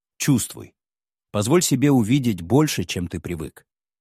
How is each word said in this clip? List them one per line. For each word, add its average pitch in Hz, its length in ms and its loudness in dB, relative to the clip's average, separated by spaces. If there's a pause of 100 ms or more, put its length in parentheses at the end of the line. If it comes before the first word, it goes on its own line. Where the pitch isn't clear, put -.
(180)
Чувствуй. - 560 -2 (560)
Позволь 120 320 0
себе 143 280 2
увидеть 120 520 2
больше, 117 420 0
чем 87 240 -8
ты 90 100 -8
привык. - 480 -12 (340)